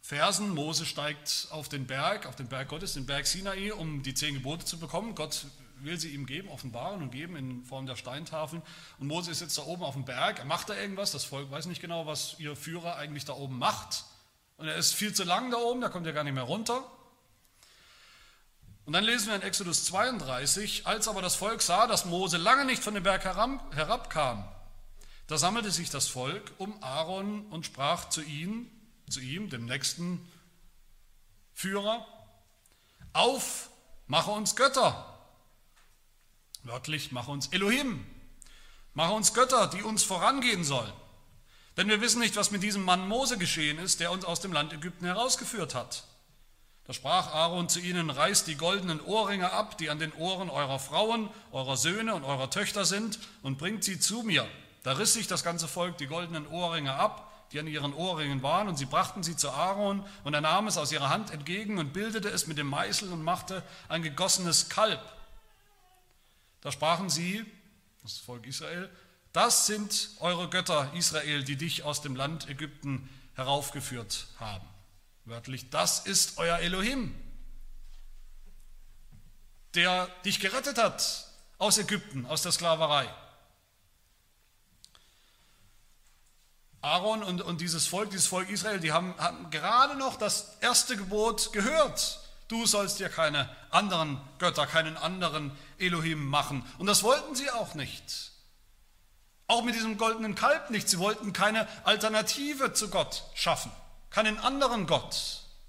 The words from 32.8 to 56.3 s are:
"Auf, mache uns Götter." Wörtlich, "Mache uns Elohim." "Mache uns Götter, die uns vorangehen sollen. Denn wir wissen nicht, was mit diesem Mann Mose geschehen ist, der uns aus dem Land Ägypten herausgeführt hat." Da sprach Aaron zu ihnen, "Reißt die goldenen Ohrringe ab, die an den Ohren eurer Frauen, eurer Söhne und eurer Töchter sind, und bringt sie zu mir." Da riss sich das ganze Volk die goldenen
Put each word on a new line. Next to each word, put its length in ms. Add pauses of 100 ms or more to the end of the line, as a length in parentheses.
"Auf, 580 (360)
mache 240
uns 260
Götter." 520 (1600)
Wörtlich, 480
"Mache 180
uns 180
Elohim." 560 (880)
"Mache 180
uns 220
Götter, 340
die 140
uns 200
vorangehen 600
sollen. 280 (840)
Denn 120
wir 120
wissen 200
nicht, 160
was 140
mit 120
diesem 200
Mann 260
Mose 300
geschehen 400
ist, 220
der 120
uns 120
aus 160
dem 120
Land 200
Ägypten 340
herausgeführt 680
hat." 300 (800)
Da 80
sprach 400
Aaron 360
zu 120
ihnen, 300
"Reißt 360
die 100
goldenen 440
Ohrringe 520
ab, 260
die 100
an 100
den 140
Ohren 380
eurer 280
Frauen, 520 (220)
eurer 240
Söhne 380
und 100
eurer 260
Töchter 340
sind, 340 (240)
und 140
bringt 280
sie 140
zu 240
mir." 240 (380)
Da 100
riss 180
sich 160
das 160
ganze 240
Volk 300
die 100
goldenen 380